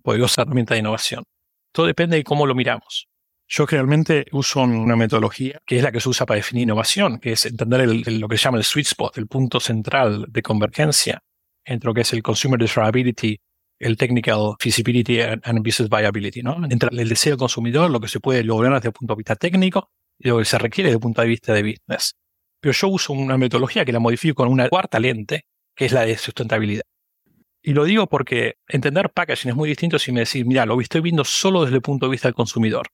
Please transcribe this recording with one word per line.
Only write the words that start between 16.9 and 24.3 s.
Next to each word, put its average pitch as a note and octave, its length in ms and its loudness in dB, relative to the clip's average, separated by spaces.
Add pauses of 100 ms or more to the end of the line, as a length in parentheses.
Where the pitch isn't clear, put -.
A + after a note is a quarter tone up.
el A#2 180 -4
deseo C3 220 0
del C3 80 -2
consumidor, B2+ 520 0
lo B2 80 0
que G#2+ 80 -6
se A2 140 -6
puede B2+ 220 2
lograr A2+ 320 2
desde A#2 120 -2
el A2 60 -4
punto A2 200 -6
de G#2+ 40 -2
vista A2+ 180 -4
técnico F#3 540 0 (280)
y B2+ 120 -2
lo A#2+ 80 4
que A2 80 2
se A2+ 120 0
requiere A#2+ 300 0
desde A#2+ 80 4
el A2 60 -2
punto A#2 200 -2
de A#2 60 2
vista A2+ 260 0
de G#2 80 2
business. - 540 -6 (460)
Pero C#3+ 100 2
yo G3 160 0
uso F#3 260 -2
una C3+ 240 0
metodología B2+ 460 0
que B2 80 0
la A#2 80 0
modifico A#2 360 0